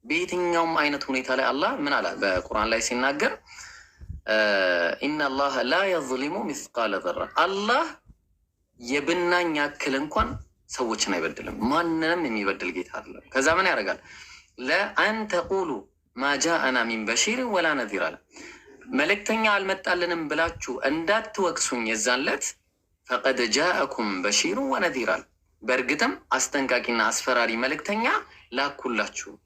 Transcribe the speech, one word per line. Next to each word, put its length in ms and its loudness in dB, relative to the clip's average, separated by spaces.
በየትኛውም 720 0
አይነት 280 2
ሁኔታ 280 -2
ላይ 140 2
አላህ 300 2
ምን 160 -2
አለ 140 2
በቁርአን 500 0
ላይ 140 2
ሲናገር 500 0
"ኢነላህ 600 0
ላ 220 2
የዝሊሙ 580 0
ሚስቃለ 580 -4
ዘራ" 200 -4
አላህ 480 2
የብናኝ 760 0
ያክል 420 -2
እንኳን 320 0
ሰዎችን 440 -2
አይበድልም። 480 -4
ማንንም 600 2
የሚበድል 480 -2
ጌታ 220 -8
አይደለም። 360 -12
ከዛ 240 2
ምን 140 4
ያደርጋል? 300 0
"ለአን 600 0
ተቁሉ 420 0
ማ 200 0
ጃአና 460 2
ሚን 220 -2
በሺር 420 0
ወላ 280 2
ነዚር" 300 -2
አለ። 120 -4
"መልእክተኛ 600 2
አልመጣልንም 760 0
ብላችሁ 480 -2
እንዳትወቅሱኝ 1000 0
የዛን 340 0
ዕለት 240 -2
ፈቀድ 320 0
ጃአኩም 580 0
በሺሩ 380 0
ወነዚር" 420 0
አለ። 140 0
"በእርግጥም 500 2
አስጠንቃቂና 720 0
አስፈራሪ 520 2
መልእክተኛ 480 -2
ላኩላችሁ።" 760 -4